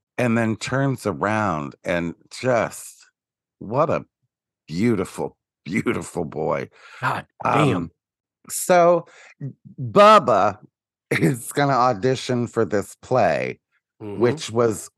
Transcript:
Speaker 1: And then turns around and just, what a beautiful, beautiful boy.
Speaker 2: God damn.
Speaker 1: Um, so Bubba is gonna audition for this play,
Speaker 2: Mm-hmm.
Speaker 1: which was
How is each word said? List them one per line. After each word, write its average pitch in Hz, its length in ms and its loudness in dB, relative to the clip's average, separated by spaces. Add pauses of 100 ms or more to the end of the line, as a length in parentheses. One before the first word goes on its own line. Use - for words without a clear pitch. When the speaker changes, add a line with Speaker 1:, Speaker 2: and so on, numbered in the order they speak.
(180)
Speaker 1:
And 117 200 2
then 110 180 0
turns 135 500 -2
around 90 760 -2
and 85 320 -4 (260)
just, 117 680 -4 (520)
what 131 320 -2
a 76 140 -2 (640)
beautiful, 87 680 -2 (280)
beautiful 87 600 -4
boy. 73 440 -4 (320)
Speaker 2:
God - 260 -6 (160)
damn. 117 340 0
Speaker 1:
Um, 85 140 -8 (580)
so 175 580 2 (760)
Bubba 123 760 6 (520)
is 139 420 -2
gonna 143 200 2
audition 123 760 0
for 113 180 0
this 98 380 -4
play, 76 560 0 (420)
Speaker 2:
Mm-hmm. 104 200 -8
Speaker 1:
which 123 300 0
was 113 460 -2